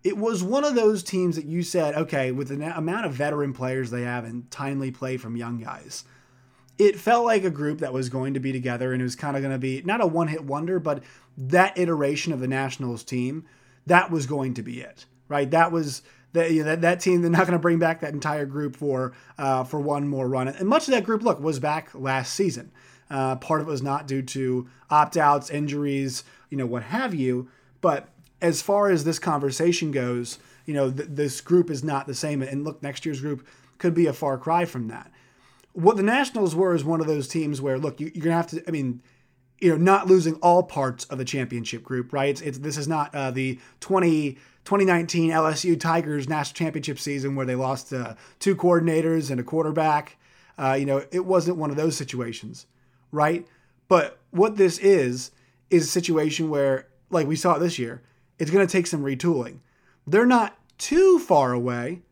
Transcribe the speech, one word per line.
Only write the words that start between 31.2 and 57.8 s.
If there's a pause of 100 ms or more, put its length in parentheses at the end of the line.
group
is
not
the
same.
And
look,
next
year's
group (320)
could
be
a
far
cry
from
that. (600)
What
the
Nationals
were
is
one
of
those
teams
where,
look,
you,
you're
gonna
have
to,
I
mean, (580)
you
know,
not
losing
all
parts
of
the
championship
group,
right?
It's,
it's,
this
is
not,
uh,
the (180)
twenty, (260)
twenty
nineteen
L
S
U
Tigers
national
championship
season
where
they
lost,
uh, (240)
two
coordinators
and
a
quarterback. (400)
Uh,
you
know,
it
wasn't
one
of
those
situations, (460)
right? (400)
But (140)
what
this
is, (400)
is
a
situation
where, (200)
like
we
saw
this
year, (360)